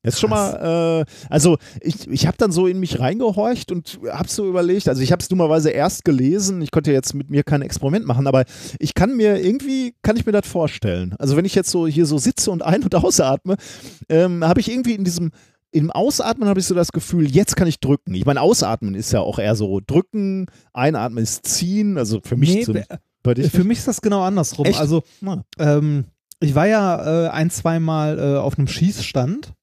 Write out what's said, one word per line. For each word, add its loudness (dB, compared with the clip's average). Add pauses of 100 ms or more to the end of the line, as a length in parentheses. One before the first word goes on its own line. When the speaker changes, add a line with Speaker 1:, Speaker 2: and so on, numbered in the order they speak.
Speaker 1:
Das 0
ist -4
schon 2
Speaker 2:
Krass. 0 (100)
Speaker 1:
mal, 0
äh, -2 (240)
also 4 (220)
ich, -6
ich 2
hab -2
dann 2
so 2
in 0
mich -4
reingehorcht -2
und -8
hab -6
so -4
überlegt, 2
also 0
ich 2
hab's -2
dummerweise 4
erst -2
gelesen, 2
ich -6
konnte 0
jetzt 0
mit -8
mir 2
kein 0
Experiment -2
machen, 0
aber 4 (360)
ich -4
kann 2
mir 4
irgendwie, -2
kann 2
ich -2
mir 2
das 2
vorstellen. -4
Also 2
wenn 2
ich -4
jetzt 2
so 0
hier 2
so 0
sitze 0
und -4
ein- 2
und -2
ausatme, 2 (540)
ähm, 2
hab 4
ich 0
irgendwie -2
in -4
diesem, -2 (400)
im 2
Ausatmen 0
hab 2
ich -2
so 0
das 2
Gefühl, 0
jetzt 2
kann 2
ich -4
drücken. 0
Ich -4
meine, 2
Ausatmen 0
ist -4
ja 2
auch -4
eher 0
so -2
drücken, -2 (260)
Einatmen 0
ist -6
ziehen, 0
also -2
für -4
mich 4
Speaker 2:
Nee, 0
Speaker 1:
zum, -2
Speaker 2:
be-, -4 (380)
Speaker 1:
bei 2
dir 0
Speaker 2:
für 2
Speaker 1:
nicht? 2
Speaker 2:
mich 0
ist -6
das -4
genau 0
andersrum. -2
Speaker 1:
Echt? 2
Speaker 2:
Also, 0 (220)
Speaker 1:
Ah. -6 (220)
Speaker 2:
ähm, 2 (380)
ich 0
war 4
ja, 0
äh, -2
ein, -2
zwei -2
Mal, 0
äh, 0
auf -2
einem 0
Schießstand. -2